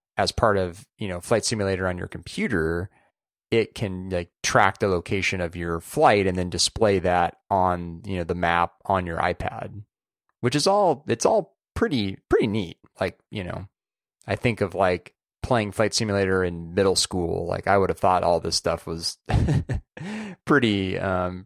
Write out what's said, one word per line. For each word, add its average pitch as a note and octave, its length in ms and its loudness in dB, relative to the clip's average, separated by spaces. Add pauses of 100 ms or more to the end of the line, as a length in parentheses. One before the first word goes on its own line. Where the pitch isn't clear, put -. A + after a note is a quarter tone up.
(180)
as G2 140 0
part G#2 260 2
of, F2+ 280 -4 (140)
you G#2+ 80 -6
know, F2+ 120 -6
Flight A2 240 0
Simulator F#2+ 440 -2
on F2+ 100 -2
your F2+ 100 -8
computer, F2 840 -2 (580)
it A2+ 240 0
can, F#2+ 380 -6
like, F2 180 -4 (140)
track G2+ 340 4
the G#2+ 100 0
location F#2 540 -2
of E2+ 140 -6
your E2+ 240 -4
flight A2 480 4
and F2+ 100 0
then F2 140 -2
display G2 480 2
that F2 380 2 (120)
on, F2+ 560 -2
you G2 120 -4
know, F2 60 -4
the F2 120 -4
map E2+ 380 0 (120)
on F#2 220 0
your E2 100 -4
iPad, G2+ 640 -4 (600)
which A#2+ 140 0
is D3 120 0
all, F#3+ 400 4
it's - 180 0
all G#3+ 320 0 (160)
pretty, A#2 460 0 (100)
pretty G#4 160 4
neat. G2 320 -4 (240)
Like, F#2+ 160 -2 (140)
you G#2 120 -8
know, F#2 240 -10 (600)
I G2+ 80 -2
think A2+ 260 -2
of, G2+ 120 0
like, F#2 400 0 (300)
playing G#2+ 300 0
Flight G#2+ 200 0
Simulator G2 500 0
in E2+ 300 -6
middle F#2+ 220 4
school. F2 500 -2
Like, F#2 220 -4
I G2 100 4
would F#2 140 2
have - 80 -8
thought F2+ 240 4
all E2+ 160 2
this - 160 -2
stuff - 320 -2
was E2 300 -6 (100)
<laughs> - 1160 -2
pretty, G2+ 520 2
um, F#2 480 -2